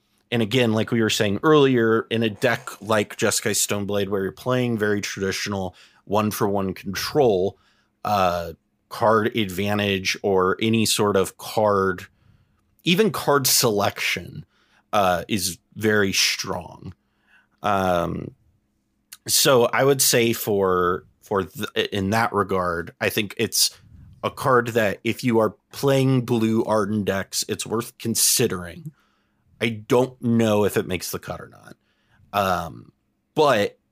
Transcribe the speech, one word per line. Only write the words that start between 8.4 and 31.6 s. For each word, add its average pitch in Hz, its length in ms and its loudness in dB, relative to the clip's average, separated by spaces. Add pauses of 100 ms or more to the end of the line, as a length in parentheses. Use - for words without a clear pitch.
card 110 460 2
advantage 101 840 -2
or 95 380 2
any 113 240 2
sort 104 320 0
of 92 220 0
card, 98 680 0 (800)
even 185 260 2
card 139 360 0
selection, - 960 -2 (480)
uh, 90 360 2
is 90 300 -4 (180)
very 104 360 2
strong. - 800 -4 (680)
Um, 90 720 -2 (920)
so 127 380 4
I 117 200 0
would 139 180 4
say 117 320 2
for, 92 720 0 (160)
for 98 220 -2
th-, - 460 -6
in 98 200 -2
that 113 240 0
regard, 90 640 -2
I 110 80 0
think 104 300 -4
it's - 320 0 (520)
a 110 80 -2
card 120 380 2
that 110 360 0
if 113 200 -2
you 117 140 4
are 107 180 2 (160)
playing 135 520 2
blue 113 400 2
Arden 107 400 0
decks, 95 440 -4
it's - 180 -6
worth 110 320 -6
considering. 92 920 -2 (680)
I 120 100 0
don't 123 520 0
know 113 420 4
if 95 120 0
it 101 100 -2
makes 90 240 -6
the - 80 -8
cut 87 220 -12
or - 80 -18
not. - 280 -20 (560)